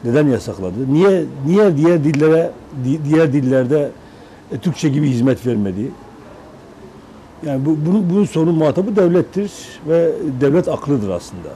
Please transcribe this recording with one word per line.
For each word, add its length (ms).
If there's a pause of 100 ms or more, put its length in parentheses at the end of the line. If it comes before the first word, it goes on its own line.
Neden 240
yasakladı? 640
Niye, 320 (200)
niye 320
diğer 260
dillere, 480 (340)
di-, 240
diğer 240
dillerde, 580 (600)
e, 60
Türkçe 320
gibi 180
hizmet 400
vermedi? 440 (1500)
Yani 200
bu, 120 (120)
bunun, 200
bunun 160
sorunun 300
muhatabı 400
devlettir 560 (360)
ve 240 (300)
devlet 260
aklıdır 420
aslında. 460